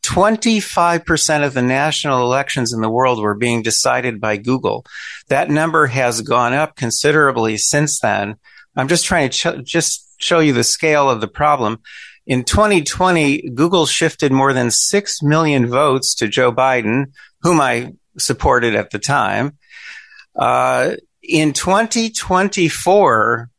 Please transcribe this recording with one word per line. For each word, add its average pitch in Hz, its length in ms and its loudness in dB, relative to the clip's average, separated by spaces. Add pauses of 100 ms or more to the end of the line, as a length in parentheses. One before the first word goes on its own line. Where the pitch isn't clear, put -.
twenty-five 196 1000 0
percent 151 400 0
of 135 80 -2
the 127 100 -2
national 135 600 0
elections 127 500 -2
in 113 80 -4
the 110 100 0
world 123 300 0
were 104 140 0
being 117 280 -2
decided 120 580 -2
by 107 180 -2
Google. 120 480 -4 (420)
That 147 220 0
number 156 360 0
has 123 360 -2
gone 120 320 0
up 151 220 -2
considerably 123 840 0
since 151 420 0
then. 104 360 -2 (400)
I'm 135 120 -2
just 170 160 0
trying 156 240 0
to 139 340 -4
ch-, - 20 -14
just - 420 -4 (140)
show 175 180 2
you 151 140 4
the 120 120 2
scale 147 460 2
of 113 100 0
the 107 80 -4
problem. 131 520 0 (460)
In 127 180 -2
twenty 208 380 2
twenty, 156 680 0
Google 160 340 2
shifted 147 480 0
more 135 220 4
than 120 160 0
six - 520 -2
million 147 460 2
votes 131 460 0
to 113 140 -2
Joe 123 240 2
Biden, 127 600 0 (300)
whom 165 180 2
I 123 320 -2 (240)
supported 120 580 0
at 104 160 -2
the 113 80 -8
time. 123 600 -2 (760)
Uh, 127 580 0 (300)
in 156 300 2
twenty 220 580 0
twenty-four 170 1500 0